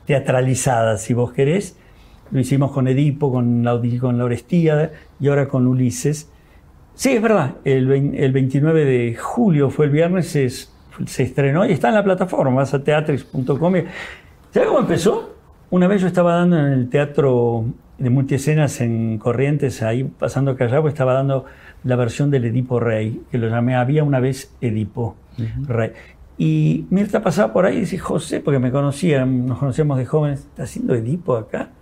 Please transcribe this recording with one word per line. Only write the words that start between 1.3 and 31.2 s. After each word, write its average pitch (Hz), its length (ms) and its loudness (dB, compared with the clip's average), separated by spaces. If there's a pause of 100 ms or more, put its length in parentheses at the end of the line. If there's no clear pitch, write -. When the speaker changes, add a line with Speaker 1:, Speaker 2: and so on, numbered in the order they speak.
Speaker 1:
querés. 156 460 -2 (540)
Lo 139 80 0
hicimos 135 320 0
con 131 160 0
Edipo, 139 440 0
con 120 320 0
la 120 120 2
Odi-, 120 240 -2
con 123 180 0
la 120 80 0
Orestiada, 156 680 0 (280)
y 131 80 0
ahora 143 200 2
con 127 200 0
Ulises. 127 600 -2 (680)
Sí, 269 160 0
es 226 100 2
verdad, 202 420 2
el 131 240 2
vein-, 139 280 2
el 131 160 2
veintinueve 143 540 2
de 120 300 0
julio 151 540 2
fue 151 160 2
el 139 60 0
viernes, 170 360 2
se 139 180 0
es-, - 280 -8 (320)
se - 180 -2
estrenó 139 420 0
y - 60 0
está - 180 2
en 220 60 2
la 202 80 2
plataforma, 180 520 0
vas 135 180 0
a 139 100 -2
teatrix 151 400 0
punto 135 340 -4
com. 175 160 0 (800)
¿Sabés - 180 2
cómo 339 120 2
empezó? 196 540 0 (340)
Una 180 180 4
vez 196 140 2
yo 185 60 2
estaba 175 280 2
dando 175 240 4
en 143 120 2
el 127 180 0
Teatro 127 760 2 (320)
de 127 140 -2
Multiescenas 143 680 0
en 113 360 -2
Corrientes, 135 640 -2
ahí 113 220 -2
pasando 135 520 -2
Callao, 131 320 0
estaba 131 260 0
dando 135 320 0 (380)
la 123 120 0
versión 123 340 0
del 131 160 0
Edipo 123 340 -2
Rey, 113 420 -2 (100)
que 127 80 -2
lo 113 100 -2
llamé 120 260 0
Había 139 280 2
una 139 160 2
vez 135 420 -4
Edipo 107 540 -4 (220)
Speaker 2:
Ujú. 117 360 -8
Speaker 1:
Rey. 113 180 -2 (460)
Y 156 540 0
Mirta 202 320 0
pasaba 220 300 0
por 185 120 2
ahí - 120 0
y - 40 -2
dice, 190 160 -4
"José", - 420 -4
porque 139 200 0
me 123 120 0
conocía, 143 540 0
nos 127 320 -2
conocíamos 143 400 0
de 127 80 -2
jóvenes, 147 360 -2
"¿está - 220 -14
haciendo 185 300 -4
Edipo 123 420 -2